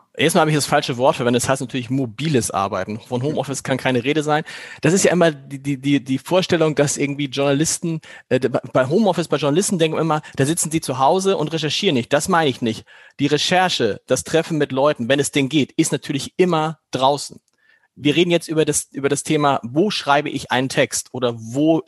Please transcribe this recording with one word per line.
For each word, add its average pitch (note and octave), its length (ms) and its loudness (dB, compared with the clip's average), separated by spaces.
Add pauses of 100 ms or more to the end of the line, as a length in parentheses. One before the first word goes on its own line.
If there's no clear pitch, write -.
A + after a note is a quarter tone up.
(140)
Erstmal D#3+ 300 4
habe D#3 80 2
ich D#3 40 2
das C#3 100 0
falsche D3 300 0
Wort C3+ 220 2
verwendet. A#2+ 260 2
Das - 60 -4
heißt C3 100 0
natürlich B2 300 -8
mobiles C3 600 -2
Arbeiten. G2 520 -4
Von B2 200 -6
Homeoffice C#3 420 -6
kann C#3 120 -2
keine B2 300 0
Rede D3 180 0
sein. D3+ 220 0 (340)
Das D#3 140 2
ist G3 100 2
ja G3 80 6
immer E3+ 200 4
die, C#3 300 -12
die, C3+ 200 -4
die, C#3 200 2
die C3 160 -2
Vorstellung, E3 560 0
dass C#3+ 220 2
irgendwie C#3+ 300 -4
Journalisten, C#3+ 760 -2 (300)
äh, B2+ 100 2
bei, B2+ 220 -2 (100)
bei B2+ 160 2
Homeoffice, F3 400 2
bei D#3 80 -2
Journalisten D#3 420 0
denken D#3+ 200 0
wir - 40 0
immer, D#3 200 0 (160)
da C3+ 80 4
sitzen D#3+ 260 -2
sie D#3+ 80 -2
zu B2 200 -6
Hause F#3+ 360 2
und D3+ 160 -4
recherchieren D#3 440 -2
nicht. A#2 180 -2
Das D3 160 2
meine E3 200 4
ich B2 120 -4
nicht. A2 240 -4 (340)
Die C#3 80 0
Recherche, D3+ 800 0
das C3 160 0
Treffen D#3+ 340 -2
mit C#3+ 140 0
Leuten, C3+ 380 0
wenn C#3 100 2
es C#3 120 -2
denn C#3 180 0
geht, C#3 240 0
ist - 180 0
natürlich - 460 -6
immer D#3+ 420 0 (120)
draußen. C3+ 500 0 (580)
Wir C#3 160 2
reden F3 140 4
jetzt E3+ 180 0
über D#3 160 0
das, D3 280 -4
über C3+ 180 -2
das C#3 140 -2
Thema, D3 400 2
wo D#3 260 0
schreibe C#3+ 400 0
ich - 220 -6
einen B2+ 180 0
Text - 440 -2
oder B2 220 -2
wo C#3 520 0